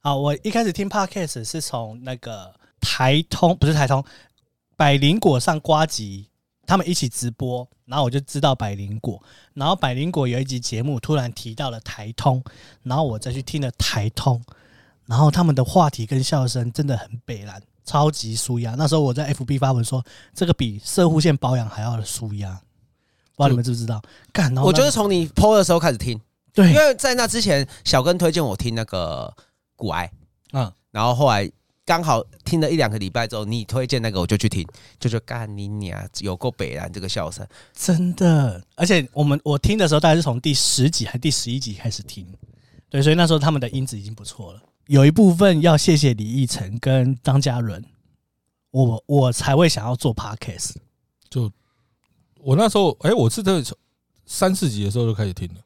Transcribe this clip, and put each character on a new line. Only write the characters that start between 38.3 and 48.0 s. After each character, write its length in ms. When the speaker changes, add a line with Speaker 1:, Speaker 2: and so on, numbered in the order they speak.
Speaker 1:
而 100
且 280
我 100
们， 220
我 120
听 220
的 80
时 80
候 60
大 80
概 80
是 60
从 180
第 120
十 380
集 160
还 100
第 140
十 220
一 80
集 140
开 140
始 140
听， 240
对， 120
所 120
以 20
那 140
时 40
候 60
他 140
们 80
的 100
音 160
质 100
已 60
经 100
不 120
错 280
了。 80
有 180
一 40
部 220
分 300
要 140
谢 200
谢 180
李 100
义 200
成 360
跟 420
张 180
嘉 200
伦， 220